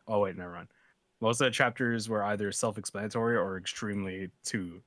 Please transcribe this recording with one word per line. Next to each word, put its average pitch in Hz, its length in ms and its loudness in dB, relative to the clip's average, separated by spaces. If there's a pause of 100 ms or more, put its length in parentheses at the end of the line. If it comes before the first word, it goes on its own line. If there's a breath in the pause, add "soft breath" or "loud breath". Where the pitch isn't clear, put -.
oh, 107 120 2
wait, 95 180 2
never 90 160 -10
mind. 87 140 -12 (520 soft breath)
Most 117 220 4
of 139 40 6
the 123 60 4
chapters 117 560 2
were 107 160 0
either 101 280 0
self-explanatory 110 840 0
or 95 220 0
extremely 95 720 -4 (140)
too 92 440 -6